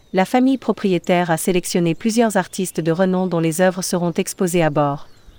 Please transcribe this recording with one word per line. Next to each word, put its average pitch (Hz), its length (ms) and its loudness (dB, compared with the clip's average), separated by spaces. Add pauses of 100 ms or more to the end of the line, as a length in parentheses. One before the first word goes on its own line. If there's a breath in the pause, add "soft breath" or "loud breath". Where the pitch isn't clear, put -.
(120)
la 190 140 2
famille 262 320 2
propriétaire 180 720 0
a 160 80 2
sélectionné 175 560 0
plusieurs 220 420 0
artistes 185 460 -2
de 165 100 0
renom 185 360 0
dont 175 120 -2
les 165 220 0
œuvres 185 220 2
seront 175 300 -2
exposées 180 500 0
à 156 80 2
bord. 147 360 -2 (320)